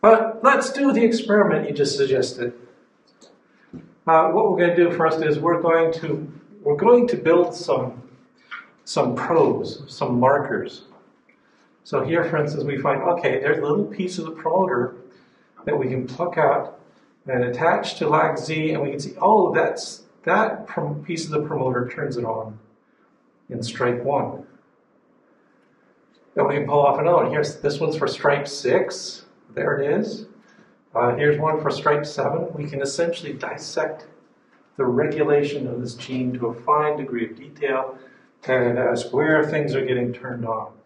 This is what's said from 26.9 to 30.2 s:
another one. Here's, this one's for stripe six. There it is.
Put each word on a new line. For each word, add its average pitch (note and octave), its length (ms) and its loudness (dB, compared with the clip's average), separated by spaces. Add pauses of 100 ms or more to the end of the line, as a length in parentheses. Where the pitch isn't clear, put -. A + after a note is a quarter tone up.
another E3 260 4
one. - 60 -2
Here's, D3 260 -2
this - 220 -2
one's D3+ 200 -2
for C#3+ 80 0
stripe C#3+ 420 0
six. - 800 -2 (280)
There - 260 -2
it D3 200 0
is. - 260 -8 (680)